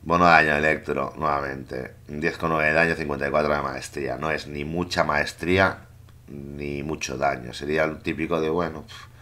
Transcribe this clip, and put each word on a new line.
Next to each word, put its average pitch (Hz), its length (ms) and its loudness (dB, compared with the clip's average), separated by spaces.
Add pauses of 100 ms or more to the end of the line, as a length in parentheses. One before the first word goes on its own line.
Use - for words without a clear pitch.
Bono 87 200 4
de 85 60 10
daño 78 260 8
electro, 73 580 0
nuevamente. 67 800 -4 (140)
Diez 76 280 -4
con 85 120 -2
nueve 78 180 2
de 78 60 2
daño, 82 200 4
cincuenta 71 320 -4
y 67 60 -2
cuatro 76 240 2
de 73 60 -2
maestría. 65 560 -6
No 78 140 -4
es 73 160 -6
ni 73 180 -8
mucha 85 400 0
maestría, 82 800 2 (420)
ni 71 560 -8
mucho 76 340 -6
daño. 65 360 -2
Sería 76 320 0
el 76 140 -4
típico 80 420 -2
de, 78 80 0
bueno, 80 320 -2
pf, - 240 -18 (160)